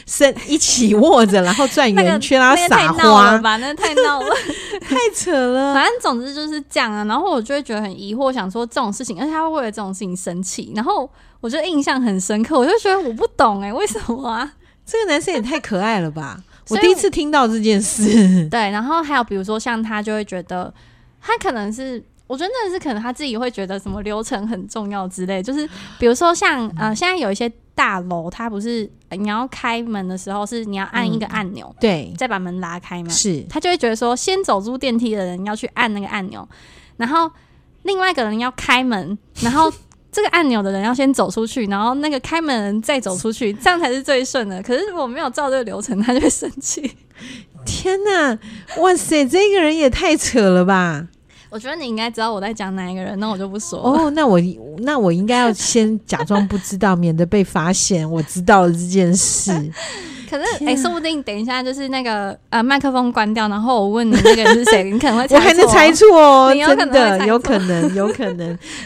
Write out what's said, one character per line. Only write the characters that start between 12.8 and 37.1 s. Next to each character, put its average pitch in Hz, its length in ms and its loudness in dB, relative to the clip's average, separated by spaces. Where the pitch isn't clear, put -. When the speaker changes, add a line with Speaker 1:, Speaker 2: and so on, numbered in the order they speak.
Speaker 2:
觉 403 100 0
得 381 80 2
我 285 140 -4
不 254 160 -2
懂 214 340 0
欸， 202 100 -8
为 339 140 -4
什 403 220 -8
么 254 200 -6
啊？ 240 260 -6
Speaker 1:
这 - 140 -4
个 453 60 0
男 311 180 0
生 370 100 -4
也 294 80 -2
太 262 200 -4
可 202 180 -4
爱 208 220 -2
了 160 100 -4
吧！ 151 320 -12
Speaker 2:
<laughs> - 140 -20
所 220 120 -2
以 - 20 0
Speaker 1:
我 - 20 4
第 359 80 8
一 381 40 6
次 381 160 0
听 294 200 -4
到 285 160 4
这 226 140 -2
件 214 180 2
事。 202 680 4
Speaker 2:
对， 233 100 -2
然 208 120 -4
后 320 200 0
还 294 140 -4
有 247 60 2
比 202 140 -6
如 190 80 -6
说 214 160 -4
像 226 220 -4
他 220 200 -6
就 214 120 -4
会 214 100 -4
觉 180 200 -10
得， 180 280 -8
他 466 160 -4
可 392 160 -4
能 208 180 -6
是 254 320 -10
我 254 100 -8
觉 294 80 -6
得 381 60 -6
那 466 200 -4
是 370 80 -6
可 302 140 -6
能 214 100 -6
他 247 100 -6
自 277 100 -10
己 262 140 -6
会 247 140 -4
觉 196 160 -10
得 190 120 -8
什 196 120 -12
么 196 120 -8
流 214 200 -6
程 214 260 -6
很 196 180 -8
重 208 240 -10
要 196 160 -8
之 185 200 -8
类， 190 160 -4
就 240 100 -6
是 302 160 -4
比 240 80 0
如 233 80 6
说 339 200 2
像， 311 320 0
呃， 214 160 -2
现 294 120 -2
在 370 100 0
有 247 140 -2
一 196 40 -2
些 233 160 -4
大 220 260 0
楼， 175 300 -6
它 233 180 -10
不 208 100 -8
是、 226 300 -6
呃， 170 60 -12
你 208 120 -4
要 220 200 -4
开 233 340 -6
门 208 260 -6
的 185 80 -6
时 196 160 -10
候 208 140 -6
是 233 180 -8
你 202 120 -8
要 196 100 -6
按 233 200 -4
一 170 120 -2
个 220 80 -6
按 196 260 -6
钮， 76 160 -14
Speaker 1:
嗯， - 120 -20
对。 160 360 0
Speaker 2:
再 254 100 -4
把 220 120 -4
门 185 220 -8
拉 175 200 -10
开 175 220 -12
嘛。 170 80 -12
Speaker 1:
是。 165 400 -2
Speaker 2:
他 311 100 -6
就 359 80 -2
会 349 80 2
觉 240 100 -2
得 220 80 0
说， 240 220 0
先 381 260 -2
走 226 180 0
出 240 180 -8
电 254 200 -2
梯 233 160 -2
的 202 80 -4
人 180 220 -8
要 208 100 -6
去 220 200 -10
按 233 180 0
那 208 80 -6
个 196 80 -10
按 196 220 -6
钮， - 180 -18
然 233 100 -4
后 320 240 0